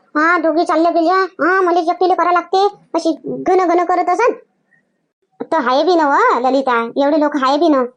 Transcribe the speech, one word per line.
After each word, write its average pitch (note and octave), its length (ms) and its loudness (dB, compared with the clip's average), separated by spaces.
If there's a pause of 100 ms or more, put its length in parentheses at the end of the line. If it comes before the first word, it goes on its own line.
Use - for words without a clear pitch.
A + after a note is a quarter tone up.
(180)
हा, E4+ 200 2
दोघी D#4+ 280 0
चालल्या E4+ 260 0
गेल्या. E4 240 0
हा, F#4 460 0
मला F4 180 0
एकटीला F4 340 0
करायला F4 260 0
लागते. F#4+ 280 0 (260)
अशी D#4+ 320 -2
घन E4 420 -2
घन E4+ 160 0
करत F4 260 -2
असन. F#4 220 0 (1120)
तर E4 160 -4
हाय C4 260 0
बी F4+ 120 2
ना D#4 140 2
व F4 300 2
ललिता, B3 580 0
एवढे C#4+ 220 0
लोक D4 180 -2
हाय C4+ 200 0
बी E4 120 2
ना. C4 140 2 (140)